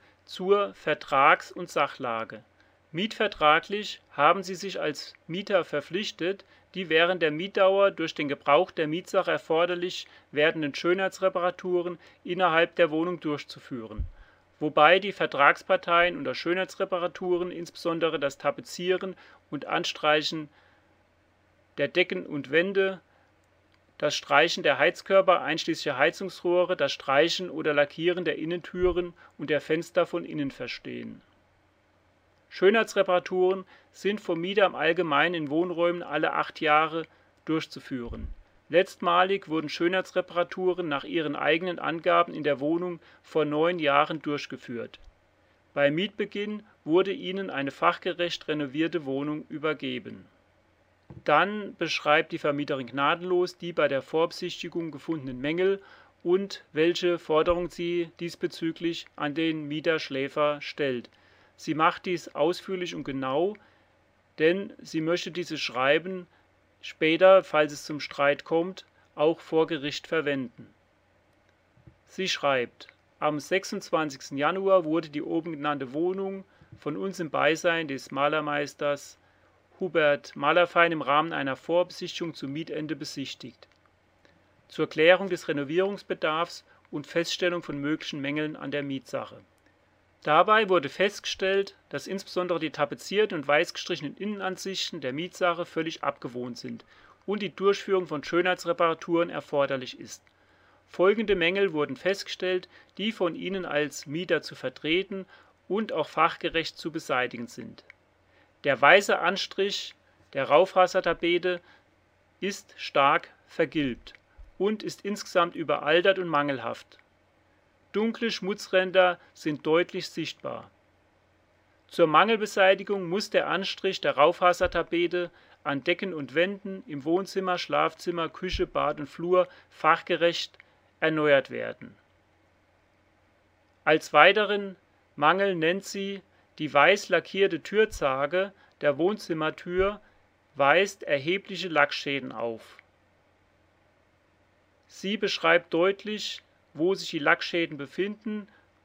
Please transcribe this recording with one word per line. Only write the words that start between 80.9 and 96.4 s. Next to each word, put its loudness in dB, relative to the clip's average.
im -2
Rahmen 2
einer -4
Vorbesichtigung -2
zum -10
Mietende -6
besichtigt. -12
Zur -2
Klärung 6
des -4
Renovierungsbedarfs -2
und -8
Feststellung -2
von -8
möglichen -4
Mängeln -4
an -10
der -2
Mietsache. -8
Dabei 6
wurde 2
festgestellt, -2
dass -10
insbesondere -4
die -4
tapezierten -2
und -8
weiß 2
gestrichenen -8
Innenansichten -8
der -6
Mietsache -2
völlig -6
abgewohnt -8